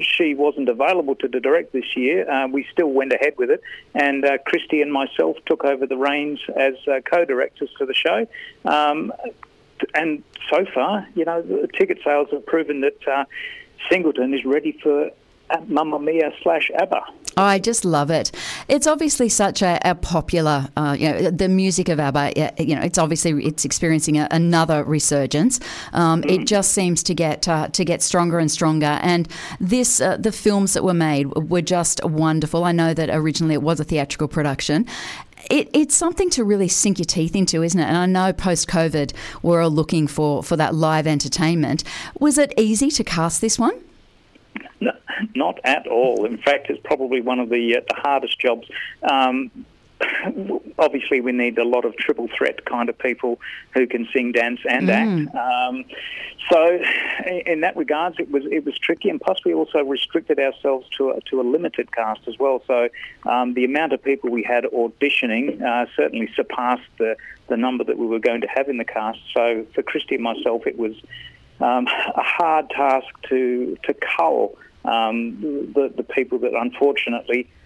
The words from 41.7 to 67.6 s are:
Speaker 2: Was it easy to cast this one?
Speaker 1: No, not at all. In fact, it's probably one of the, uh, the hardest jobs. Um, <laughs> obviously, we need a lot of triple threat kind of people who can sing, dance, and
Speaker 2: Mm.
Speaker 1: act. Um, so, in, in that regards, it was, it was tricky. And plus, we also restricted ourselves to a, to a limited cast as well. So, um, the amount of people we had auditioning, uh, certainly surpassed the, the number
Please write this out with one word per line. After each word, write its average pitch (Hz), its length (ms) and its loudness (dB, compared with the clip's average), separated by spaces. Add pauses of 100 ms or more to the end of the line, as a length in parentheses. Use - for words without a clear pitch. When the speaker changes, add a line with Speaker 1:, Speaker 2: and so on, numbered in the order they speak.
Speaker 2:
Was 294 180 4
it 277 200 4
easy 226 340 2
to - 140 0
cast 165 340 0
this - 180 0
one? 302 160 2 (1080)
Speaker 1:
No, - 100 0 (440)
not - 300 -2
at 135 220 0
all. 113 380 2
In 117 120 -4
fact, 143 320 0
it's 143 140 -4
probably 131 380 -2
one 127 180 -2
of 117 100 -2
the, 117 280 2
uh, - 100 0
the - 140 -2
hardest 139 380 -2
jobs. 117 280 -2 (360)
Um, 165 480 0 (480)
<laughs> - 800 -6
obviously, 139 420 2
we 127 100 -2
need 120 260 0
a 120 80 2
lot 123 200 2
of 113 120 -2
triple - 300 -2 (100)
threat - 280 -2
kind 120 240 -2
of - 80 -6
people 123 420 -2 (340)
who 131 140 4
can 117 260 -4
sing, 123 180 0
dance, 120 280 0 (100)
and 131 180 2
Speaker 2:
Mm. 185 400 2
Speaker 1:
act. - 80 -10
Um, 127 500 -2 (640)
so, 170 300 6 (480)
in, 180 180 -4
in 165 160 -2
that 180 140 -2
regards, 156 440 -2
it 160 120 -4
was, 139 180 0
it 151 160 -2
was 139 120 -6
tricky. 170 320 -2
And 160 100 -6
plus, - 260 -2
we 175 80 2
also 156 300 0
restricted 139 560 -2
ourselves 135 480 -2 (100)
to 135 140 0
a, - 180 -4
to 131 120 0
a - 20 0
limited 139 500 -2
cast 110 340 -2
as 113 120 -10
well. 131 260 2
So, 120 220 2 (380)
um, 123 280 0
the 123 120 2
amount 147 280 0
of 123 80 -4
people 135 280 -2
we 117 140 -2
had 120 220 0
auditioning, 123 960 -2
uh, 120 240 0 (100)
certainly 113 400 -2
surpassed 123 520 -2 (100)
the, 110 180 0 (320)
the 120 100 -2
number 123 260 0